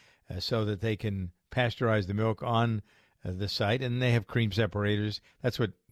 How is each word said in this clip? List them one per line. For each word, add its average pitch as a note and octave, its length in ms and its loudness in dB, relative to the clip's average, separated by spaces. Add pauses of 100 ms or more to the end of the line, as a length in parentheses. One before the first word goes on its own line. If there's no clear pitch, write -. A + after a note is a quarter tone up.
(280)
uh, F#2 100 -6
so G#2+ 280 -2
that G#2 160 -4
they A2 140 0
can G2 360 -4 (180)
pasteurize A2 560 2
the G2 80 -2
milk A2 280 0
on, A#2 400 2 (420)
uh, F#2 80 -4
the F#2+ 160 -4
site, A2 320 0
and B2 220 -2
they B2 100 4
have A#2 140 2
cream A2+ 260 0
separators. G#2 680 0 (180)
That's - 180 -2
what G#2+ 140 0 (200)